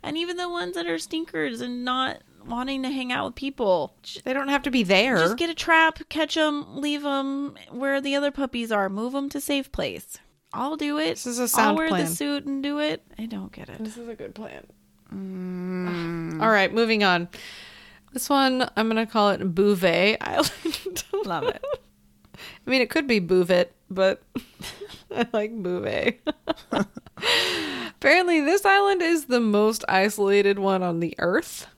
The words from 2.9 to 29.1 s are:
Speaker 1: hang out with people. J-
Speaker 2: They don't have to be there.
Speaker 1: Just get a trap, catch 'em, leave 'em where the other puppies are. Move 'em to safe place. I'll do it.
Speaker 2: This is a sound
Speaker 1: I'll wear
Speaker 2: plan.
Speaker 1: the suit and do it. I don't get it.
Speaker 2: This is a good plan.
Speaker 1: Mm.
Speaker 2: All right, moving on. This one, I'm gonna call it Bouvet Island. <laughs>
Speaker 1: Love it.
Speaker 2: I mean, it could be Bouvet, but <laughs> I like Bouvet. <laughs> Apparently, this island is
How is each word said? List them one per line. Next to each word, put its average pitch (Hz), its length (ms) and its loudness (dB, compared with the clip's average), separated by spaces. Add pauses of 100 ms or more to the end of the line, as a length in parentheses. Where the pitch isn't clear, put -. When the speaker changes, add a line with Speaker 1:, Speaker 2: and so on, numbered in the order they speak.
Speaker 1:
hang 254 200 -4
out - 140 -2
with - 100 -8
people. 208 680 0
J- - 200 -16
Speaker 2:
They 254 100 -2
don't 277 160 -2
have 277 140 2
to 285 60 -2
be 247 140 4
there. 202 340 4
Speaker 1:
Just 175 200 4
get 339 120 -2
a 330 60 -4
trap, 320 520 4
catch 311 300 -2
'em, 294 420 0
leave 294 240 -2
'em 277 520 -2 (160)
where 277 280 -2
the 277 160 -2
other 285 140 2
puppies 254 420 -4
are. 202 160 2
Move 226 280 -4
'em 277 140 -2
to 285 120 -6
safe 277 300 -2
place. - 480 -6 (340)
I'll 285 240 -4
do 294 220 -2
it. 320 160 0
Speaker 2:
This - 100 -12
is 240 140 -6
a 247 80 0
sound 220 220 4
Speaker 1:
I'll 208 80 2
wear 320 100 0
Speaker 2:
plan. 294 180 0
Speaker 1:
the 175 100 -4
suit 285 300 -4
and 277 160 -4
do 285 160 -4
it. 302 240 -2 (160)
I 220 80 -8
don't 202 260 -10
get - 180 -16
it. - 140 -12
Speaker 2:
This 220 140 -10
is 233 100 -14
a 233 80 -12
good - 200 -14
plan. - 320 -14 (440)
Speaker 1:
Mm. 180 1300 -6
Speaker 2:
All 220 80 4
right, 196 200 4
moving 220 320 2
on. 175 240 4 (840)
This - 160 -6
one, 262 480 2
I'm 220 100 2
gonna 226 180 2
call 208 260 4
it 180 100 0 (120)
Bouvet 190 680 4
Island. - 880 -2
<laughs> 403 160 -2
Speaker 1:
Love 330 240 -2
it. - 120 -6 (1040)
Speaker 2:
I 247 40 -8
mean, 262 120 2
it 226 80 0
could 302 180 -2
be 226 120 4
Bouvet, 180 540 2 (160)
but 190 340 0 (460)
<laughs> - 440 -16
I 240 200 -2
like 214 180 0 (100)
Bouvet. 185 580 -2 (520)
<laughs> 202 140 0 (1040)
Apparently, 339 520 4
this 339 240 2
island 392 360 4
is 330 240 2